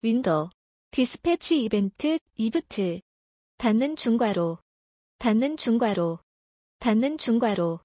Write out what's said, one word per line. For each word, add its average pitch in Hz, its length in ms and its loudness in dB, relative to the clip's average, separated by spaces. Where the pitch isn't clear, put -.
윈도. 196 480 0
디스패치 311 720 0
이벤트, 220 560 -2
이브트. 214 680 -4
닫는 247 380 2
중괄호. 202 640 0
닫는 247 400 0
중괄호. 202 640 0
닫는 254 380 2
중괄호. 202 680 0